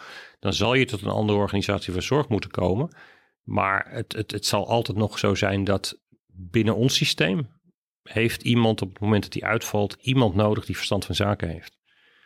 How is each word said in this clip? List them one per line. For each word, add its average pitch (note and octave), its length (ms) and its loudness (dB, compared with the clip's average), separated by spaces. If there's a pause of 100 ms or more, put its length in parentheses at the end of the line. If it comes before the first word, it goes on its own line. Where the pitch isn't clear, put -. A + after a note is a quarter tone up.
(400)
dan G2 140 -2
zal G2+ 200 2
je C3 120 6
tot G2 160 -6
een G#2 60 -4
andere G#2 320 2
organisatie G2 540 0
van F2+ 80 -2
zorg C#3 280 0
moeten G2+ 220 -2
komen. G2+ 440 0 (480)
Maar G2 460 0
het, A2 240 -10
het, - 180 -6
het G#2 140 -6
zal G2+ 220 0
altijd A#2 300 0
nog G#2+ 220 0
zo G2+ 160 2
zijn G2 280 0
dat G2 380 -2 (260)
binnen G2 480 0
ons B2 200 2
systeem D#3 600 0 (520)
heeft A2+ 340 0
iemand A#2 400 2
op F#2+ 80 -6
het F#2+ 100 -20
moment G#2 240 2
dat - 100 -10
hij - 160 -4
uitvalt, G#2 520 -2
iemand B2+ 340 2
nodig G#2 300 2
die F#2+ 100 -6
verstand - 300 -2
van F2 100 -4
zaken G2+ 340 0
heeft. - 280 -12 (480)